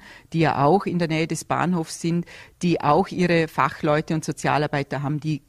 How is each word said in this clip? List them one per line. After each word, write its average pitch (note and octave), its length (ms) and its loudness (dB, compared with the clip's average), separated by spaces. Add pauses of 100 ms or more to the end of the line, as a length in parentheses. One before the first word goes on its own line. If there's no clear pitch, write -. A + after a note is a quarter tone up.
(320)
die E3 80 0
ja C#3+ 240 4
auch E3+ 220 6
in F3 140 -2
der E3 100 0
Nähe D#3+ 180 0
des D#3+ 160 -6
Bahnhofs E3 560 -2
sind, E3+ 260 -2 (360)
die F3 180 2
auch D#3 300 2
ihre E3+ 400 0
Fachleute D3+ 640 0
und D#3 100 -2
Sozialarbeiter C#3+ 800 -2
haben, C#3+ 160 -4
die D3+ 300 -4